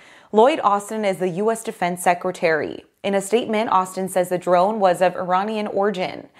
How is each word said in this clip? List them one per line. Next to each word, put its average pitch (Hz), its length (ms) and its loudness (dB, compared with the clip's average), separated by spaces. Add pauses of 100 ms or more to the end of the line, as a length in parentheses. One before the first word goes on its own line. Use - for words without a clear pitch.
(300)
Lloyd 262 320 4
Austin 202 420 0
is 190 120 0
the 185 120 -2
U 208 220 -2
S 220 140 -4
Defense 180 400 -4
Secretary. 175 800 0 (180)
In 196 120 -2
a 196 80 2
statement, 220 480 0
Austin 185 400 -2
says 180 180 0
the 180 80 -2
drone 180 420 2
was 180 220 4
of 180 160 2
Iranian 202 500 -2
origin, 196 640 -4 (120)